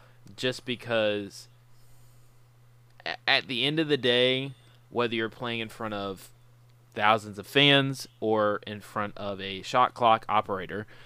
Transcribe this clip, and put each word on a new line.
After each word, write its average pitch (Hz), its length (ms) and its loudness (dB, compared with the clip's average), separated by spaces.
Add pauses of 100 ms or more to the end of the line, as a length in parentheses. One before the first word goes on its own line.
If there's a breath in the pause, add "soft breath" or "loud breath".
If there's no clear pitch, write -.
(360 soft breath)
just 127 300 -4
because 107 840 -4 (1600)
a-, 82 100 -6 (140)
at 127 180 2
the 123 180 -2
end 151 140 -2
of 160 80 2
the 147 100 2
day, 127 540 2 (380 soft breath)
whether 117 260 -2
you're 113 140 -2
playing 117 300 -8
in 110 100 -8
front 110 240 -10
of 98 360 -8 (680)
thousands 104 440 2
of 95 80 -12
fans 139 600 4 (120)
or 107 480 2
in 104 140 -10
front 104 360 -8
of 101 220 -8
a 95 220 -8
shot 127 320 0
clock 113 340 2
operator, 104 600 -4 (180 soft breath)